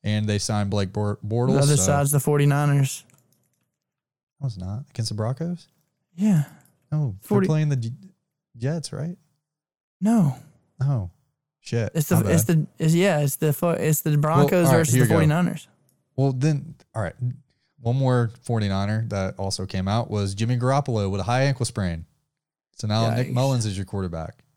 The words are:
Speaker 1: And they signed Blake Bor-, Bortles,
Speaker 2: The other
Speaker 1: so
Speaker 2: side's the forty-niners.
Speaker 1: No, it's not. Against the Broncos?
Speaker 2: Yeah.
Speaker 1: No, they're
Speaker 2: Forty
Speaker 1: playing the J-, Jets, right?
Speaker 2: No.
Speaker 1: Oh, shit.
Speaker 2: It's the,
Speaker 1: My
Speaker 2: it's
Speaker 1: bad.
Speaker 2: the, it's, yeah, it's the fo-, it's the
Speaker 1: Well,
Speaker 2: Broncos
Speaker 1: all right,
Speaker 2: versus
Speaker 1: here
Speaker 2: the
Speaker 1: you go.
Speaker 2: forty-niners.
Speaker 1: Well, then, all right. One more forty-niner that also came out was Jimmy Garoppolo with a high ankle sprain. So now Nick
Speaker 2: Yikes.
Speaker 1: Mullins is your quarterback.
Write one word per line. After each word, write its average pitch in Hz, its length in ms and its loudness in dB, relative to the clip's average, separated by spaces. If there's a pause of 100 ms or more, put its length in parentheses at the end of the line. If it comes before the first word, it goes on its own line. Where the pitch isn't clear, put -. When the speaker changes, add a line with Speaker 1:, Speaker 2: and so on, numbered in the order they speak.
Speaker 1:
And 107 240 0
they 104 100 0
signed 104 320 -2
Blake 101 220 -2
Bor-, 104 340 -4
Bortles, 120 280 0
Speaker 2:
The 143 80 2
other 143 140 2
Speaker 1:
so - 60 0
Speaker 2:
side's 143 300 0
the 147 80 2
forty-niners. 143 840 2 (1400)
Speaker 1:
No, 139 60 -6
it's 104 120 -8
not. 98 320 -8
Against 113 180 -6
the 107 80 -8
Broncos? 143 500 -6 (480)
Speaker 2:
Yeah. 175 300 2 (480)
Speaker 1:
No, 139 280 -2
they're - 80 -20
Speaker 2:
Forty 196 180 2
Speaker 1:
playing 156 240 2
the 139 60 0
J-, 117 160 -4 (680)
Jets, 143 340 -6
right? 170 240 -8 (880)
Speaker 2:
No. 190 340 4 (460)
Speaker 1:
Oh, 123 280 0 (500)
shit. 113 340 -4
Speaker 2:
It's 156 160 0
the, 170 120 4
Speaker 1:
My - 80 0
Speaker 2:
it's 160 140 4
Speaker 1:
bad. 156 220 2 (120)
Speaker 2:
the, 165 60 -2
it's, 160 100 4
yeah, 170 260 4
it's 143 160 -2
the 156 180 0
fo-, 175 160 0
it's 147 320 0
the 160 80 -2
Speaker 1:
Well, 147 100 4
Speaker 2:
Broncos 170 480 4
Speaker 1:
all 165 60 6
right, 165 60 6
Speaker 2:
versus 156 140 0
Speaker 1:
here 127 100 6
Speaker 2:
the - 20 2
Speaker 1:
you - 20 0
go. - 60 4
Speaker 2:
forty-niners. 160 540 2 (480)
Speaker 1:
Well, 135 160 2
then, 147 420 -2 (200)
all 110 80 -4
right. 85 120 -6 (680)
One 120 160 0
more 127 340 2 (120)
forty-niner 107 680 -2
that 95 300 -4
also 95 260 -6
came 95 240 -4
out 113 220 -2
was 101 240 -4
Jimmy 113 240 -2
Garoppolo 123 520 0
with 98 100 -4
a 90 40 -6
high 123 200 0
ankle 131 200 0
sprain. 85 400 -4 (720)
So - 100 -8
now 113 280 0
Nick 127 140 -2
Speaker 2:
Yikes. 131 40 -6
Speaker 1:
Mullins 127 340 0
is 98 100 -4
your 95 100 -6
quarterback. 85 580 -8 (120)